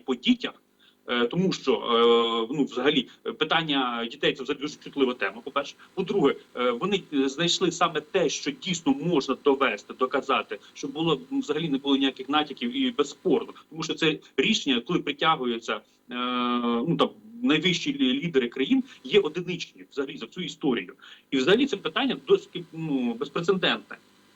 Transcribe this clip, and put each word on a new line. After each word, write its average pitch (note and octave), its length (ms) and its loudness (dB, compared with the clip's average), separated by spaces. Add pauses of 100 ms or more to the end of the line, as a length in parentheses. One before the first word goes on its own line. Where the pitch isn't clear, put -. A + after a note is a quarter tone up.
по B2+ 100 -2
дітях, - 380 0 (540)
е, A#2+ 180 0
тому F3 260 2
що, - 240 0
е, A#2 800 4
ну, D3 120 2
взагалі, B2+ 420 0 (180)
е, A2+ 60 -4
питання C#3 800 0
дітей — D#3 240 0
це C3 80 -8
взагалі C3+ 180 -4
дуже D3 220 -6
чутлива C3+ 300 0
тема, G#2 300 -6
по-перше. C#3+ 320 -4 (180)
По-друге, F#3 420 2 (200)
е, B2 160 2
вони, F3 320 0 (100)
е, C3+ 160 2
знайшли E3+ 420 0
саме E3 300 0
те, E3 280 0
що - 220 -4
дійсно E3 420 0
можна C#3 500 0
довести, C3 500 2
доказати, B2 640 -2 (140)
щоб C#3+ 180 -10
було, D3+ 300 0 (100)
ну, C#3 80 -2
взагалі D3+ 300 -2
не C3+ 80 0
було C#3 180 0
ніяких C3+ 340 0
натяків C#3 480 -2
і B2+ 140 0
безспорно. - 600 0 (160)
Тому D#3+ 140 -10
що D#3 100 -4
це D#3 240 0 (200)
рішення, C#3 440 2
коли F3 180 -2
притягується, B2+ 760 -2
е, G#2+ 60 -8 (1080)
ну, E3+ 120 2
там, C3 100 2 (320)
найвищі D#3 520 2
лі-, C3+ 300 0
лідери C3+ 240 2
країн, A3+ 360 0 (200)
є D#3+ 160 2
одиничні E3+ 720 -4
взагалі - 260 -6
за A#2 100 -12
цю - 140 -10
історію. A#2+ 520 -2 (380)
І C#3 60 2
взагалі F#3+ 280 4
це - 120 -2
питання A3+ 400 -2 (100)
досить, F3+ 360 2 (100)
ну, C3+ 400 -2
безпрецедентне. E3 840 -2 (380)